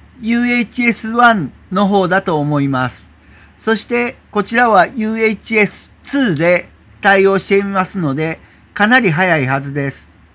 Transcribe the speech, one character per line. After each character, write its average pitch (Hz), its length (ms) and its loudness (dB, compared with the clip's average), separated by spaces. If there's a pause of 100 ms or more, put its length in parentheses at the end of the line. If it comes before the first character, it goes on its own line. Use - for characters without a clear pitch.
(220)
ユ 233 220 0
ー - 20 -2
エ 247 140 0
イ 214 60 -2
チ - 180 -6
エ 233 100 2
ス - 140 -10
ワ 233 260 4
ン 156 180 -4 (180)
の 196 160 0
方 190 220 2
だ 190 140 0
と 175 160 -2
思 147 240 -2
い 139 60 -2
ま 127 200 -2
す。 - 220 -16 (480)
そ 220 180 0
し 208 80 -8
て 240 320 -4 (140)
こ 208 120 -2
ち 214 140 -4
ら 240 140 4
は 185 160 6
ユ 220 300 -4
ー - 20 -6
エ 220 140 2
イ 202 40 -4
チ - 200 -6
エ 208 100 4
ス - 260 -10 (100)
ツ - 160 -4
ー 233 160 2
で 170 360 0 (320)
対 196 240 4
応 196 120 2
し - 80 -6
て 196 120 2
い 202 40 0
ま 196 220 -2
す 196 140 -10
の 151 160 -2
で、 160 260 -4 (320)
か 202 140 0
な 247 120 4
り 233 120 2
速 175 260 2
い 139 100 0
は 135 140 0
ず 139 140 -10
で 139 160 -4
す。 - 180 -18 (260)